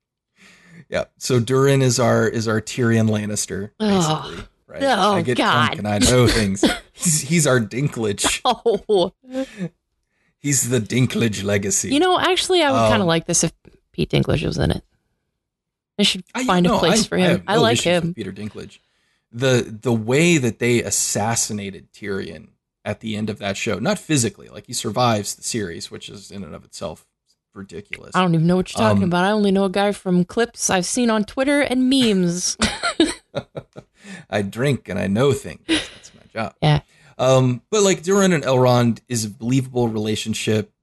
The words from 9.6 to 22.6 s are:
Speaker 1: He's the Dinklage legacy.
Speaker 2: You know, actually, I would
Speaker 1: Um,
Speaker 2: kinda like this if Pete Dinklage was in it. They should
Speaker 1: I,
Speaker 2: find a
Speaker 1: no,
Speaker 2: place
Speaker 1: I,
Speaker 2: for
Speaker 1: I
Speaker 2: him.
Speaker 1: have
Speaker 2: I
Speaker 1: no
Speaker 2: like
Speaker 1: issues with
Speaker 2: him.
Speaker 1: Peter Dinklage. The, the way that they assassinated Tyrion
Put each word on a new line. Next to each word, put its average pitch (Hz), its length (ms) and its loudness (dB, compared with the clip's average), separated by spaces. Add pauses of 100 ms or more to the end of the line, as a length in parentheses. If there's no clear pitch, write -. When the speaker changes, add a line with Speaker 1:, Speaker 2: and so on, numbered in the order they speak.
Speaker 1:
He's 139 300 -2
the 123 100 0
Dinklage 110 680 0
legacy. 101 480 -2
Speaker 2:
You 285 80 2
know, 370 200 2
actually, 359 420 0
I 285 80 2
would 262 80 2
Speaker 1:
Um, 220 140 4
Speaker 2:
kinda 208 120 2
like 165 220 0
this 175 160 0
if 170 100 -2 (400)
Pete - 180 -4
Dinklage - 360 0
was - 120 -4
in 76 120 2
it. - 140 -4 (1160)
They 208 60 2
should 185 180 -2 (120)
Speaker 1:
I, 254 100 -4
Speaker 2:
find 180 220 4
a 170 40 4
Speaker 1:
no, - 80 2
Speaker 2:
place 196 260 2
Speaker 1:
I, - 40 -6
Speaker 2:
for 170 100 -4
Speaker 1:
I - 20 2
Speaker 2:
him. 180 100 4
Speaker 1:
have 175 180 0
Speaker 2:
I 196 80 0
Speaker 1:
no 240 60 4
Speaker 2:
like 226 120 4
Speaker 1:
issues - 120 -2
with 170 180 2
Speaker 2:
him. 170 100 -4
Speaker 1:
Peter 98 180 -8
Dinklage. 98 460 -14 (540)
The, 117 500 0
the 123 100 0
way 139 460 2
that 120 220 0
they 120 220 2
assassinated 101 1080 -4
Tyrion 95 560 -10 (360)